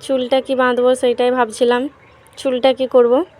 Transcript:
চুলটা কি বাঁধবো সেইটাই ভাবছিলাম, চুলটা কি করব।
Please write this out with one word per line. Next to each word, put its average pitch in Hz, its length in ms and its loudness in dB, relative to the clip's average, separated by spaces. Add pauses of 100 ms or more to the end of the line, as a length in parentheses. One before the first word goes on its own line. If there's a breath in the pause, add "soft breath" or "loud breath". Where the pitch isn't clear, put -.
চুলটা 262 400 -2
কি 269 160 -6
বাঁধবো 247 280 2 (120)
সেইটাই 247 360 0
ভাবছিলাম, 240 440 0 (560)
চুলটা 254 400 0
কি 262 80 -4 (100)
করব। 240 180 4 (260)